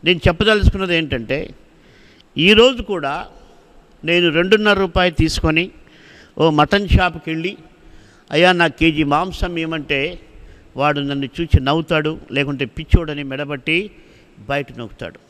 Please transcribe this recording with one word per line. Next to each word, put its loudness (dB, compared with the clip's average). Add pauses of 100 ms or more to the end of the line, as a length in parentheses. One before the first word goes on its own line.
నేను 0
చెప్పదలుచుకున్నది 2
ఏంటంటే, -4 (960)
ఈరోజు 4
కూడా -6 (880)
నేను 2 (100)
రెండున్నర 4
రూపాయి 0
తీసుకొని 0 (760)
ఓ 4
మటన్ 2
షాప్కి 0
వెళ్ళి, -6 (800)
అయ్యా, 4
నాకు 0
కేజీ 0
మాంసం -2
ఇవ్వమంటే, -4 (760)
వాడు 0
నన్ను -4
చూసి 0
నవ్వుతాడు, -2 (200)
లేకుంటే -4 (120)
పిచ్చోడని -2
మెడబట్టి -6 (720)
బయట -4 (100)
నొక్కుతాడు. -14 (120)